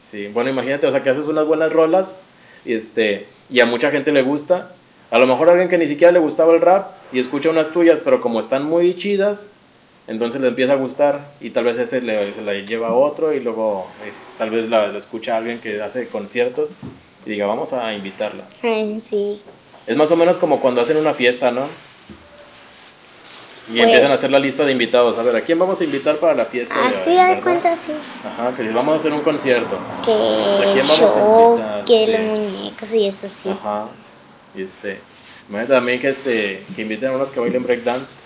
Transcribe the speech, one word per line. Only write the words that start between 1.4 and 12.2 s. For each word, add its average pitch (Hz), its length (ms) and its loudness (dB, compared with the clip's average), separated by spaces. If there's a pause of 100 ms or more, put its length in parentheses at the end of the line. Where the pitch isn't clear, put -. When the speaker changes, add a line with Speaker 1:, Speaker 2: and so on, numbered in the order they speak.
Speaker 1:
buenas 160 260 0
rolas 165 360 2 (560)
y, 117 100 -4
este, 110 540 -2 (200)
y 123 120 2
a 117 60 8
mucha 120 260 0
gente 147 180 -2
le 139 120 4
gusta. 151 500 -2 (400)
A 117 80 4
lo 127 80 6
mejor 131 200 4
a 175 40 8
alguien 180 160 4
que 180 100 2
ni 160 80 2
siquiera 151 260 6
le 175 60 6
gustaba 160 340 4
el 165 80 6
rap 185 300 2 (220)
y 127 80 0
escucha 139 300 -2
unas 160 220 0
tuyas, 165 300 4
pero 131 180 2
como 117 200 -2
están 135 240 -4
muy 175 320 0
chidas, 202 420 -2 (720)
entonces 117 320 -6
le 131 80 2
empieza 127 240 0
a 139 40 2
gustar 139 520 -2 (120)
y 120 100 -12
tal 117 140 -2
vez 120 140 0
ese 123 220 -4
le, 107 340 -4